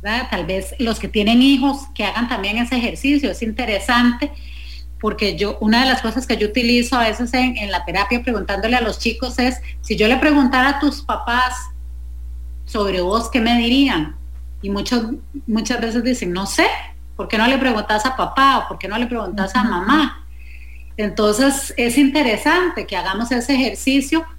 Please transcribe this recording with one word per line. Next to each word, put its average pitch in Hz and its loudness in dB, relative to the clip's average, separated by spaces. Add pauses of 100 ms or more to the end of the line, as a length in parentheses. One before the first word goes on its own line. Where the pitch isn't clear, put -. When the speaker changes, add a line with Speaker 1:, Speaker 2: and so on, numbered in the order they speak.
Speaker 1:
¿Verdad? 233 -2
Tal 180 -2
vez 190 -4
los 226 0
que 196 -6
tienen 226 4
hijos, 277 4 (100)
que 220 -4
hagan 226 -2
también 208 -2
ese 240 0
ejercicio, 247 0
es 170 -6
interesante, 240 0 (680)
porque 202 -2
yo, 202 -4
una 220 4
de 262 4
las 247 2
cosas 233 -4
que 226 0
yo 208 0
utilizo 240 2
a 240 2
veces 226 -2
en, 254 2
en 202 -6
la 180 -2
terapia 202 -2
preguntándole 214 -2
a 240 2
los 214 -2
chicos 240 -4
es, 254 0 (220)
si 214 -2
yo 208 4
le 254 4
preguntara 269 4
a 277 -2
tus 294 0
papás 247 0 (1120)
sobre 196 0
vos, 208 0
¿qué 247 0
me 233 4
dirían? 233 2 (460)
Y 196 -6
muchos, 202 0 (440)
muchas 226 -2
veces 226 0
dicen, 233 0
"No 190 -2
sé, 330 2 (480)
¿por 190 -6
qué 220 0
no 226 4
le 269 4
preguntás 214 0
a 262 0
papá? 262 4
¿O - -4
por 190 -8
qué 190 -10
no 208 -4
le 240 0
preguntás 202 -4
a 247 4
Speaker 2:
Ujú. 233 2
Speaker 1:
mamá?". 226 2 (720)
Entonces, 214 2
es 240 2
interesante 285 2
que 196 -8
hagamos 202 -2
ese 247 0
ejercicio 269 2 (160)